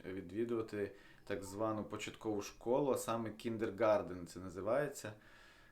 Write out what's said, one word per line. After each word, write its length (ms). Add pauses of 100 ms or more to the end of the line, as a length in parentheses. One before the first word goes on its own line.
відвідувати 840 (360)
так 160
звану 400
початкову 580
школу, 500
а 60
саме 320
кіндергарден 960
це 120
називається. 760 (580)